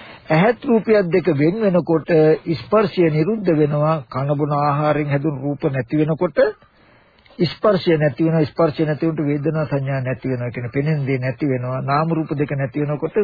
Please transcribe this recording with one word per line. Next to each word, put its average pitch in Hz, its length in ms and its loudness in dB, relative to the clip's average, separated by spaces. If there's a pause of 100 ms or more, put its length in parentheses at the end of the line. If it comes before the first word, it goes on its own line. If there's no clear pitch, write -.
(280)
ඇහත් 196 360 2
රූපයක් 220 440 2
දෙක 165 260 2
වෙන 151 240 2
වෙනකොට 175 520 0 (440)
ස්පර්ශය 185 560 2
නිරුද්ධ 175 420 0
වෙනවා. 151 540 2
කන 139 280 -4
බොන 147 200 -2
ආහාරයෙන් 147 560 0
හැදුණු 143 320 -2
රූප 143 240 -4
නැති 135 320 -2
වෙනකොට 156 420 0 (1000)
ස්පර්ශය 175 580 2
නැති 151 260 0
වෙනවා. 160 220 2
ස්පර්ශය 160 400 0
නැති 151 200 -2
වුණොත් 160 200 -2
වේදනා 151 400 -2
සංඥා 139 360 -4
නැති 127 260 -6
වෙනවා. 123 240 -4
කියන්නේ 120 200 -8
පෙනෙන 147 300 -2
දේ 131 160 -2
නැති 131 300 -4
වෙනවා. 131 340 -4
නාම 143 280 -2
රූප 160 240 -2
දෙක 143 200 -4
නැති 139 260 -4
වෙනකොට 147 440 -4